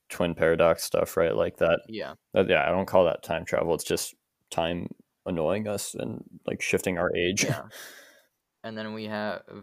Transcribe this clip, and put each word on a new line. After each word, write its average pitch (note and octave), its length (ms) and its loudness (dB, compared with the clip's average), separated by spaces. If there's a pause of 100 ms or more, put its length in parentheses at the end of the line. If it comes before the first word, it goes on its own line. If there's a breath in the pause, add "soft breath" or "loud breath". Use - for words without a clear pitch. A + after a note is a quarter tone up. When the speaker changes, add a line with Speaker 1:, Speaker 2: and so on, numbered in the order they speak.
Speaker 1:
twin E2+ 280 -2
paradox E2 480 6
stuff, - 320 0
right? E2+ 180 2
Like F2 220 0
that. E2+ 320 4
Speaker 2:
Yeah. F2+ 260 -10 (180)
Speaker 1:
That, F#2+ 160 4
yeah, E2 160 4
I D#2+ 60 2
don't F#2+ 160 0
call F#2 200 6
that - 180 0
time E2 200 -4
travel. E2 300 0
It's D#2 100 -2
just - 300 -4 (360)
time F2 380 -2 (380)
annoying F2+ 400 -2
us G#2 280 -6
and, - 280 -8 (240)
like, - 160 -4
shifting F#2 340 0
our F2 200 0
age. F2+ 280 0
<laughs> - 40 -4
Speaker 2:
Yeah. - 140 -2 (1000 loud breath)
And A2+ 160 -10
then A2 160 -8
we A2 120 -8
have G#2+ 360 -6 (200)